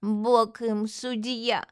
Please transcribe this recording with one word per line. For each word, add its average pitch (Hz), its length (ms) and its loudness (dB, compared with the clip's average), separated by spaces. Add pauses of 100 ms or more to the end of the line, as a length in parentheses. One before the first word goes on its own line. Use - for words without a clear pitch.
Бог 220 600 2
им 214 260 -2
судья! 233 840 -4